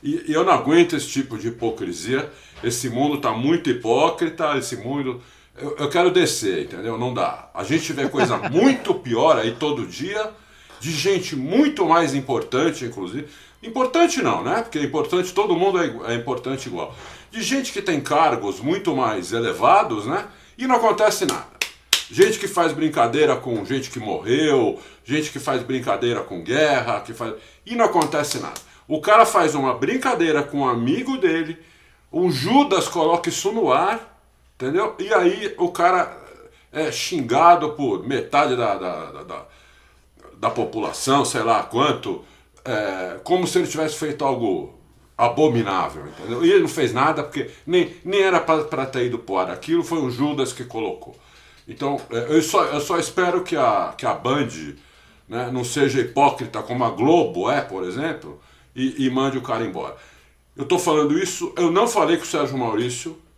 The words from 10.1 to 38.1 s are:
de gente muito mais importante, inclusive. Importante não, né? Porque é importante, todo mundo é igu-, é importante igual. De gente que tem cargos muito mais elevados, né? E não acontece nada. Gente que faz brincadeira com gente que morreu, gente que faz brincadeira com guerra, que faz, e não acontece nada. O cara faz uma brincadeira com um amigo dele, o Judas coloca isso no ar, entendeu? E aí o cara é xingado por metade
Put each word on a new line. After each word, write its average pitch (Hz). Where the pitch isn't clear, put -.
de 165
gente 165
muito 185
mais 160
importante, 135
inclusive. 110
Importante 254
não, 101
né? 202
Porque 160
é 147
importante, 151
todo 190
mundo 185
é 160
igu-, 113
é 117
importante 127
igual. 82
De 226
gente 262
que 202
tem 156
cargos 127
muito 165
mais 104
elevados, 113
né? 185
E 254
não 254
acontece 214
nada. 95
Gente 208
que 196
faz 165
brincadeira 147
com 117
gente 131
que -
morreu, 113
gente 151
que -
faz 127
brincadeira 120
com 87
guerra, 120
que 113
faz, 110
e 233
não 233
acontece 151
nada. 73
O 156
cara 220
faz 170
uma 135
brincadeira 160
com 143
um 135
amigo 160
dele, 165
o 180
Judas 185
coloca 170
isso -
no 208
ar, 190
entendeu? 156
E 202
aí 196
o 170
cara 175
é 151
xingado 151
por 107
metade 135